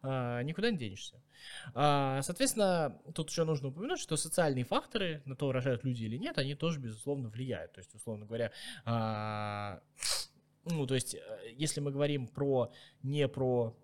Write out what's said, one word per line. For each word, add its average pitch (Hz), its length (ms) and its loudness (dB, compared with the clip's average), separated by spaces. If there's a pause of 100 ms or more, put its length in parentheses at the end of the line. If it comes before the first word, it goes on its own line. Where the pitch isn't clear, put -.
а, 123 400 -2
никуда 175 280 0
не 190 80 0
денешься. 104 420 -8 (540)
А, 139 480 6
соответственно, 180 800 2 (140)
тут 160 160 -2
еще 170 140 2
нужно 143 240 0
упомянуть, 214 320 -4
что - 160 -2
социальные 143 480 4
факторы 175 600 -2
на 135 100 -8
то, 139 160 0
рожают 127 320 2
люди 123 220 0
или 113 140 -2
нет, 302 200 -2
они 139 160 0
тоже, 160 240 0
безусловно, 120 520 -4
влияют. 107 420 -6
То - 80 -18
есть, - 140 -20
условно 107 320 -8
говоря, 113 260 -2 (320)
а, 107 1000 -2 (840)
ну, 160 220 0
то 131 80 0
есть, - 220 -2
э, - 40 -10 (360)
если 151 240 -2
мы 143 100 -2
говорим 139 380 0
про, 135 440 2 (300)
не 143 240 2
про 127 580 2